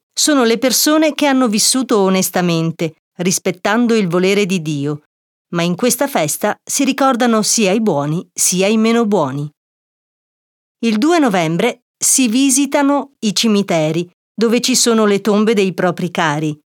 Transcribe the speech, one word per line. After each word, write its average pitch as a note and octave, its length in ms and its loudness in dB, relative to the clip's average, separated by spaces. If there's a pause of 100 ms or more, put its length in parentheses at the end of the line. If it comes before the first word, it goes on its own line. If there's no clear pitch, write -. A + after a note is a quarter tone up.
(120)
sono C#4 320 2
le A3+ 140 2
persone D4+ 560 2
che D4 120 0
hanno C4 220 2
vissuto A3+ 500 0
onestamente, F3 960 0 (200)
rispettando G3+ 760 -2
il G#3 140 0
volere F#3+ 360 0
di F#3 160 -2
Dio, D3 420 -6 (520)
ma E3+ 80 -2
in F3 120 -2
questa B3 320 -2
festa G#3+ 560 -4
si - 220 -4
ricordano B3 580 0
sia G#3+ 300 0
i A#3 80 0
buoni D#3 520 -2
sia F#3 340 0
i A3 100 2
meno A3+ 300 2
buoni. D3 440 -2 (1300)
Il A3+ 160 0
due E4 200 2
novembre G3 640 0 (120)
si - 320 0
visitano C#4 920 0
i G#3+ 140 -2
cimiteri, F3 760 0 (240)
dove A3+ 260 0
ci B3+ 160 0
sono A3 300 2
le G3+ 160 0
tombe G#3 320 2
dei F#3+ 180 0
propri F3+ 380 -2
cari, D#3 480 -2 (200)